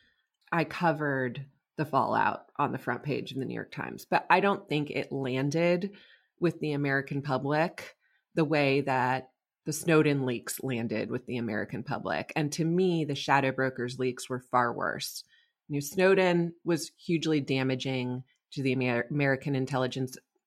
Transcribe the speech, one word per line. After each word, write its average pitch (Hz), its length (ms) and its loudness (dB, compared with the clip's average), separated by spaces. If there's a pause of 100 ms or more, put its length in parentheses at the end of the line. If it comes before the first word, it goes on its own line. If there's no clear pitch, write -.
(520)
I 170 100 2
covered 143 840 0 (300)
the 156 80 -2
fallout 110 600 2 (120)
on 143 140 0
the 127 80 -4
front 120 240 -6
page 127 300 -6
of 131 60 -8
the 131 60 -4
New 120 100 -8
York 110 180 -10
Times, - 360 -10
but 175 220 0
I 175 80 8
don't 196 300 0
think 147 220 -2
it - 200 -6
landed 143 800 0 (480)
with 165 220 0
the 151 120 -2
American 139 500 0
public 143 720 -2 (400)
the 165 80 4
way 143 380 4
that 131 480 0 (340)
the 156 80 -4
Snowden 151 520 4
leaks 123 380 -4
landed 113 480 -2
with 120 160 -6
the 123 120 -4
American 113 440 -4
public. 92 540 -4
And 147 160 0
to 170 120 -2
me, 170 400 2
the 139 120 -4
shadow 139 340 2
brokers 131 480 -2
leaks 127 320 -4
were 127 220 -6
far 120 200 4
worse - 520 -6 (440)
you 147 80 -4
know, 143 40 -2
Snowden 180 720 4 (100)
was 165 320 -2
hugely 156 440 0
damaging 131 840 -2 (280)
to 143 100 -6
the 131 100 2
Amer-, 123 380 0
American 139 460 2
intelligence 131 600 -2 (300)